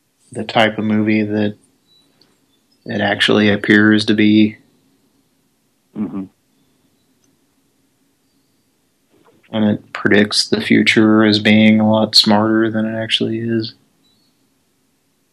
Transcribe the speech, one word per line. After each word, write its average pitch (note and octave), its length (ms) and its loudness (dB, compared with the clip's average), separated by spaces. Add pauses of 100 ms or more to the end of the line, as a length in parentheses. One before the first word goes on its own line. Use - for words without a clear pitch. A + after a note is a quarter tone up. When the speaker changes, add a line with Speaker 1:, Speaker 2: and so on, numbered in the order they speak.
(320)
Speaker 1:
the A#2 120 -10
type A2 360 -2
of G#2 40 -6
movie G#2+ 400 0
that G#2 320 -4 (1300)
it A2 160 -6
actually G#2+ 500 0
appears G#2+ 540 2
to G#2+ 100 0
be. G#2+ 420 2 (1400)
Speaker 2:
Mm-hmm. G2 300 -8 (3250)
Speaker 1:
And G#2+ 140 -2
it - 280 -4
predicts G#2 540 0
the A2 140 -4
future A2 640 2
as G#2 160 2
being A2 400 4
a G#2+ 100 0
lot A2 260 0
smarter A2 540 0
than A2 160 -4
it A2+ 100 -8
actually A2+ 440 -4
is. A2+ 340 -6 (1600)